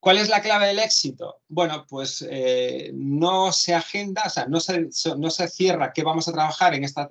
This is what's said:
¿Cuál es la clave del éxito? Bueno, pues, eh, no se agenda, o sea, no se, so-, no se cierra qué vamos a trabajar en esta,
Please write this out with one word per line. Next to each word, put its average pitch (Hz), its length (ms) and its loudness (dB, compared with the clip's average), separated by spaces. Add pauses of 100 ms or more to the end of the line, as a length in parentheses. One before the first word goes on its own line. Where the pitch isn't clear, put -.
¿Cuál 190 180 6
es 208 100 2
la 208 120 4
clave 208 260 4
del 202 140 2
éxito? 131 640 -2
Bueno, 156 420 -2
pues, 135 400 -8
eh, 127 680 -2
no 170 580 2
se - 200 2
agenda, 202 540 -2
o - 40 -4
sea, 127 160 -4
no 147 120 0
se, 165 320 -2
so-, - 260 -4
no 160 140 -2
se 175 180 -2
cierra 175 440 0
qué 160 100 -4
vamos 160 240 0
a 170 60 -4
trabajar 160 420 2
en 139 80 -2
esta, 139 280 -6